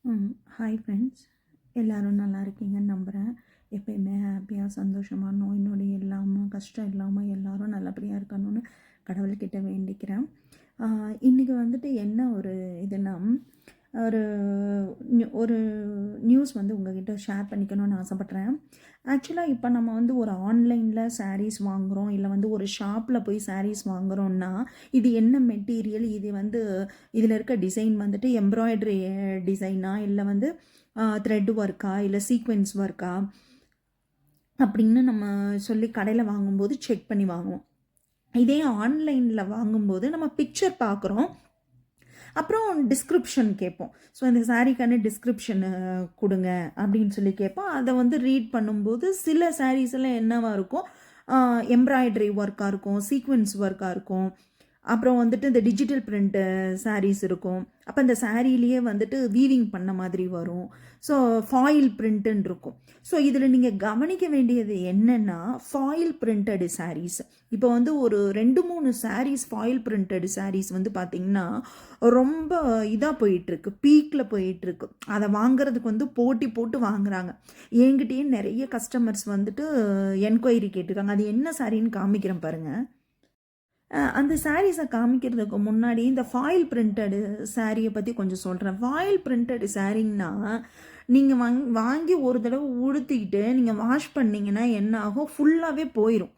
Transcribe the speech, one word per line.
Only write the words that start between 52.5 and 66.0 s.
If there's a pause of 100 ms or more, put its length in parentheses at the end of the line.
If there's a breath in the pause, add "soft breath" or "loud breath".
இருக்கும்,
சீக்வென்ஸ்
ஒர்க்கா
இருக்கும், (580 soft breath)
அப்புறம்
வந்துட்டு
இந்த
டிஜிட்டல்
பிரிண்ட் (400)
சாரீஸ்
இருக்கும். (240)
அப்ப
இந்த
சாரியிலேயே
வந்துட்டு (120)
வீவிங்
பண்ண
மாதிரி
வரும். (340 loud breath)
So, (240)
ஃபாயில்
பிரிண்ட்டுன்னு
இருக்கும். (320 soft breath)
So,
இதுல
நீங்க
கவனிக்க
வேண்டியது (100)
என்னன்னா, (220)
ஃபாயில்